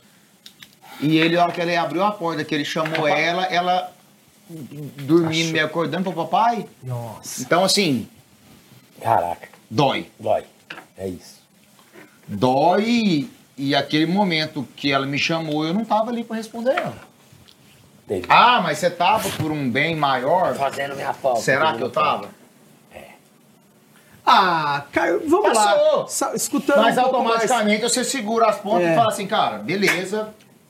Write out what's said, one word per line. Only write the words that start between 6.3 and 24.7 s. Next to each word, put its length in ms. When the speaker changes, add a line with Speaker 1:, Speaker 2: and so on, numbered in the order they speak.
Speaker 2:
Nossa. 600
Speaker 1:
Então, 220
assim, 420
Speaker 3:
Caraca. 460
Speaker 1:
dói. 380
Speaker 3:
Dói. 240
É 120
isso. 340
Speaker 1:
Dói 1000
E 180
aquele 320
momento 600
que 160
ela 140
me 120
chamou, 460
eu 80
não 120
tava 260
ali 140
pra 120
responder 360
ela. 260
Speaker 3:
Entendi. 220
Speaker 1:
"Ah, 320
mas 180
você 120
tava 400
por 200
um 200
bem 260
maior?" 580
Speaker 3:
Fazendo 420
minha 160
falta, 280
Speaker 1:
Será 260
Speaker 3:
fazendo 120
Speaker 1:
que 60
eu 60
Speaker 3:
minha 40
falta. 240
Speaker 1:
tava? 60
Speaker 3:
É. 120
Speaker 2:
Ah, 640